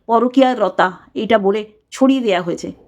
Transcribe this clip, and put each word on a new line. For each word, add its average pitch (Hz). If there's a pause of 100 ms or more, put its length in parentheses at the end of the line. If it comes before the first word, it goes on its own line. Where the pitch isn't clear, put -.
পরকীয়ার 247
রতা, 185 (220)
এটা 220
বলে 202 (240)
ছড়িয়ে 269
দেয়া 185
হয়েছে। 175 (160)